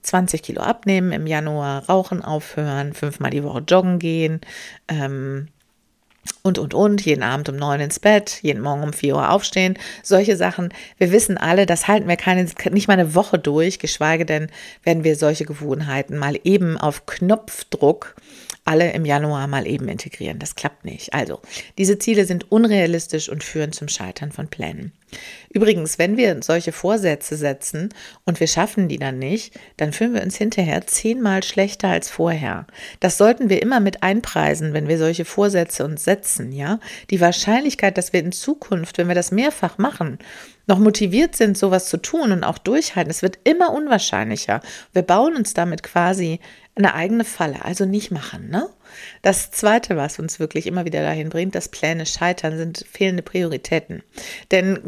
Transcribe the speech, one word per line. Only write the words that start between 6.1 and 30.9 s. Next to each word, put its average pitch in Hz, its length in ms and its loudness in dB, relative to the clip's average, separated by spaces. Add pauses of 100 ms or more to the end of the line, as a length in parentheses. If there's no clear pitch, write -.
und, 190 160 2
und, 143 160 -6
und, 202 280 4
jeden 143 200 2
Abend 139 260 -2
um 135 60 -6
neun 143 260 -2
ins 147 180 -4
Bett, 208 440 2
jeden 139 180 0
Morgen 143 220 -2
um 147 100 -4
vier 143 220 0
Uhr 143 160 2
aufstehen, 185 460 2 (260)
solche 196 340 4
Sachen. 180 340 -2 (260)
Wir 180 140 4
wissen 202 260 2
alle, 185 280 4
das 175 220 0
halten 208 200 4
wir 175 80 4
keine, 180 320 2 (240)
nicht 196 160 2
mal 208 60 6
eine 170 220 4
Woche 185 240 4
durch, 156 400 0
geschweige 160 460 0
denn, 156 240 -2 (340)
werden 165 200 2
wir 156 120 4
solche 151 300 0
Gewohnheiten 147 720 -4
mal 143 260 -2
eben 175 340 4
auf - 300 -4
Knopfdruck - 1080 0 (480)
alle 160 280 4
im 160 140 -2
Januar 143 420 0
mal 139 180 -2
eben 131 220 -4
integrieren. - 500 -8
Das - 180 -10
klappt - 300 -8
nicht. - 300 -12
Also, 113 260 -4 (380)
diese 196 180 4
Ziele 208 280 2
sind 180 260 -4
unrealistisch 175 760 2
und 151 160 -8
führen 156 280 -4
zum 147 160 -10
Scheitern 143 440 -8
von 147 160 -10
Plänen. - 460 -10 (560)
Übrigens, 196 500 2
wenn 185 160 2
wir 202 260 2
solche 165 300 0
Vorsätze 175 640 0
setzen 151 540 -4 (340)
und 170 160 -2
wir 165 80 2
schaffen 190 400 0
die 143 120 -4
dann 131 200 -4
nicht, 165 400 -4 (160)
dann 151 160 -2
fühlen 233 220 -2
wir 226 80 0
uns 185 160 -6
hinterher 180 500 0
zehnmal 220 560 0